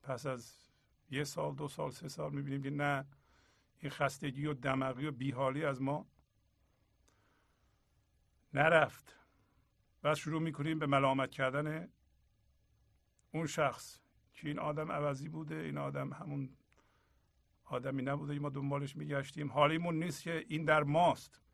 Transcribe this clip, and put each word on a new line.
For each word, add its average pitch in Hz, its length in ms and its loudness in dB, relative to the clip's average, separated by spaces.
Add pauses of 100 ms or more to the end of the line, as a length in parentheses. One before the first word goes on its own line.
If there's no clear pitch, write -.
پس 131 220 -6
از 127 440 -8 (420)
یه 139 120 0
سال، 147 320 -4
دو 147 120 -4
سال، 143 240 -4
سه 147 160 -12
سال 147 260 -6
می‌بینیم 139 280 -2
که 135 80 -4
نه، 143 360 0 (760)
این 139 120 -6
خستگی 139 540 0
و 151 80 0
دماغی 135 520 0
و 151 60 -2
بیحالی 135 540 0
از 135 160 0
ما 139 260 0 (2500)
نرفت. 151 680 4 (800)
بعد 151 140 4
شروع 156 260 -4
می‌کنیم 156 380 -2
به 156 60 -2
ملامت 135 460 4
کردن 151 600 -2 (1400)
اون 160 160 -2
شخص - 520 0 (340)
که - 140 -10
این 147 120 -4
آدم 151 320 -2
عوضی 147 380 -2
بوده، 160 260 -8
این 156 220 -6
آدم 139 360 -4
همون 143 440 -6 (1040)
آدمی 135 380 -4
نبوده 143 320 -4
که 143 60 -4
ما 143 100 -4
دنبالش 139 460 -4
می‌گشتیم. 147 560 -4
حالیمون 160 520 4
نیست 175 180 -6
که 165 260 -4
این 151 180 -2
در 156 180 8
ماست. 151 580 4 (120)